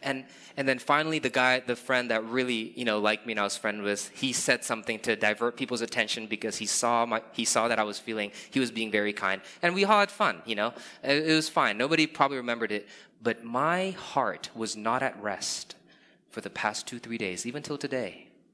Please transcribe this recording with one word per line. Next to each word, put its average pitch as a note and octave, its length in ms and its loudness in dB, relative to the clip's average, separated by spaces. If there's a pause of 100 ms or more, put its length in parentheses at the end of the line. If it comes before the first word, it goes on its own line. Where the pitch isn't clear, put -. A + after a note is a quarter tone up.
And, C3 220 -4 (300)
and C#3 120 0
then C3 100 2
finally, D#3 400 2
the B2+ 140 0
guy, B2+ 300 4
the B2 140 -2
friend B2 360 0
that A2 120 2
really, A#2 520 -2
you B2 100 -4
know, G#2+ 140 2
liked G#2 260 2
me A2+ 80 -6
and G#2+ 60 -2
I G#2 40 2
was G2+ 140 -2
friend G#2+ 240 -2
with, G2+ 280 -2
he C3+ 220 -4
said B2 320 2
something A2 360 -4
to A2+ 160 2
divert G#2+ 420 0
people's B2 240 -2
attention A2 460 -2
because G#2+ 300 -4
he G#2+ 100 -4
saw A#2 400 2
my, A2+ 240 -2
he A#2 120 -2
saw A2+ 260 2
that A2 100 2
I A2 40 4
was G#2 140 -2
feeling, G#2+ 340 -6 (200)
he C3+ 80 2
was B2 100 2
being A2 220 -4
very G#2 220 2
kind. F#2+ 280 -2 (220)
And F3 100 2
we G3 100 2
all G3+ 160 6
had G3+ 120 2
fun, A2+ 340 0
you A2+ 80 -4
know. G#2+ 220 0 (280)
It, D3 240 2
it D#3+ 60 6
was D#3 160 4
fine. A#2+ 260 2
Nobody D3+ 300 4
probably C#3 320 2
remembered A#2 340 -2
it. G#2+ 160 -2 (320)
But A2+ 240 -2
my D#3 460 2
heart - 640 -2
was A2 220 -4
not A2+ 260 0
at G#2 180 -2
rest - 540 -4 (560)
for A2 120 -8
the G2 100 -8
past - 340 -2
two, A#2+ 140 -10
three A2+ 180 -8
days, F#2+ 300 -4
even C#3+ 160 -8
till D3 160 -6
today. B2+ 480 -6 (260)